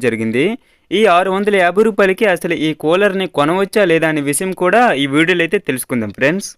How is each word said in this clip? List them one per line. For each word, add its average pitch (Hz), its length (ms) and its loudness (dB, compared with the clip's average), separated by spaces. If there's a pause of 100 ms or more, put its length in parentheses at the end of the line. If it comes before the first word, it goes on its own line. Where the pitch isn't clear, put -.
జరిగింది. 113 420 0 (440)
ఈ 196 100 0 (140)
ఆరు 190 200 2
వందల 202 280 -2
యాభై 180 240 2
రూపాయలకి 202 460 0
అసలు 170 220 -4 (120)
ఈ - 20 0 (140)
కూలర్ని 190 440 0 (100)
కొనవచ్చా 190 540 0
లేదా 160 220 2
అనే 156 160 -2
విషయం 190 220 -4 (120)
కూడా 190 200 2 (200)
ఈ - 20 -2 (100)
వీడియోలో 170 300 2
అయితే 196 140 -2 (100)
తెలుసుకుందాం 120 500 -4
ఫ్రెండ్స్. 156 400 -2